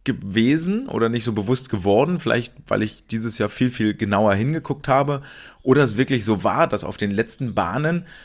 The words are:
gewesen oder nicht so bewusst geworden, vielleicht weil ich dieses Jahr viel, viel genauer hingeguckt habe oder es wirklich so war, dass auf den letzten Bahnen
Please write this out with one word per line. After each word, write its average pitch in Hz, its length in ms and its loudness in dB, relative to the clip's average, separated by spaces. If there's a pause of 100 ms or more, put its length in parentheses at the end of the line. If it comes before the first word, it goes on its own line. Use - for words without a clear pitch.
gewesen 147 840 0
oder 113 220 0
nicht 117 140 -2
so 117 100 0
bewusst 107 340 0
geworden, 110 520 2
vielleicht 117 340 -4 (140)
weil 104 140 0
ich - 240 -8
dieses 113 300 -4
Jahr 104 140 -2
viel, - 180 0
viel 110 240 0
genauer 101 400 2
hingeguckt 143 560 -2
habe 139 320 0 (400)
oder 131 220 6
es 110 160 2
wirklich 123 260 0
so 104 180 2
war, 113 260 2
dass 98 160 -2
auf 104 120 -8
den 101 140 -2
letzten 110 420 -2
Bahnen 143 540 -2 (180)